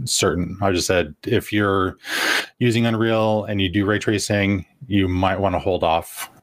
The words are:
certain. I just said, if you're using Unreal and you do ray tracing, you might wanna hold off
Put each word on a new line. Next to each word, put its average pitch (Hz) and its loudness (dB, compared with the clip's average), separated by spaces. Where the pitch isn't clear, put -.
certain. 90 0
I 98 2
just 87 0
said, 85 0
if - -2
you're 98 0
using 120 2
Unreal 110 2
and 104 -2
you 95 0
do 98 0
ray 104 2
tracing, 101 0
you 98 2
might 92 0
wanna 92 0
hold 90 -2
off 85 -2